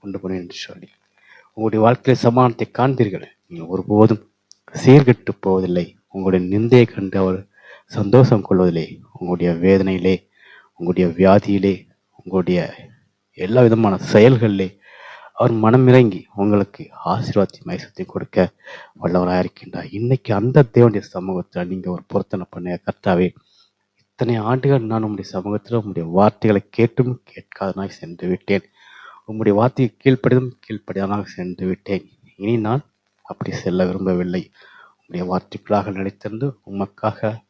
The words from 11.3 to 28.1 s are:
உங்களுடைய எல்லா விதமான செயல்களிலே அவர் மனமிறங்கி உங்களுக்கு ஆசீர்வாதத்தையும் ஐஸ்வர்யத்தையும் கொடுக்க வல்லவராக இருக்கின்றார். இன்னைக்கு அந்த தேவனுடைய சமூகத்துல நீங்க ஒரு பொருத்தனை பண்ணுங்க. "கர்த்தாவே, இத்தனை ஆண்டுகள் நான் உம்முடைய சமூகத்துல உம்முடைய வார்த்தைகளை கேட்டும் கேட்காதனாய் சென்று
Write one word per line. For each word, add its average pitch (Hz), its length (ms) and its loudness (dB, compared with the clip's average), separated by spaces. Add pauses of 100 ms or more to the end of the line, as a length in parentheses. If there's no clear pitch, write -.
உங்களுடைய 92 440 -2 (800)
எல்லா 107 240 0
விதமான 110 340 2 (160)
செயல்களிலே 104 580 4 (640)
அவர் 117 200 0
மனமிறங்கி 117 680 6 (160)
உங்களுக்கு 101 480 -2 (220)
ஆசீர்வாதத்தையும் - 640 -4
ஐஸ்வர்யத்தையும் - 420 -12
கொடுக்க - 380 -2 (500)
வல்லவராக 90 400 0
இருக்கின்றார். - 500 -10
இன்னைக்கு 117 420 -4
அந்த 127 300 2 (100)
தேவனுடைய 117 300 4 (100)
சமூகத்துல 92 520 -8
நீங்க 92 260 -8
ஒரு 87 160 -10
பொருத்தனை 95 420 -6
பண்ணுங்க. 87 340 -10
"கர்த்தாவே, 90 440 -2 (720)
இத்தனை 117 420 -6
ஆண்டுகள் 127 500 0
நான் 113 120 -2
உம்முடைய 101 280 -6
சமூகத்துல 104 480 -6
உம்முடைய 92 320 -8
வார்த்தைகளை 101 580 2
கேட்டும் 120 420 0 (120)
கேட்காதனாய் - 760 -12
சென்று 85 300 -14